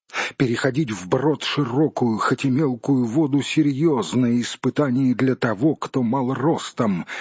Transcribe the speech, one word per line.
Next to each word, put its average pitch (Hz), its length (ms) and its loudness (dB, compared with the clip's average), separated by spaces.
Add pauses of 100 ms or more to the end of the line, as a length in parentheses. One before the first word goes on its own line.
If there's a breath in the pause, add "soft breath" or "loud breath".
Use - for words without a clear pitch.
(360 loud breath)
Переходить 127 540 0
вброд 123 520 -2
широкую, 117 760 0
хоть - 260 0
и 139 60 2
мелкую 127 540 0
воду — 135 380 0
серьезное 127 1000 2
испытание 127 720 0
для 131 220 2
того, 123 380 0
кто - 280 -4
мал 123 300 0
ростом. 120 760 -2 (140 loud breath)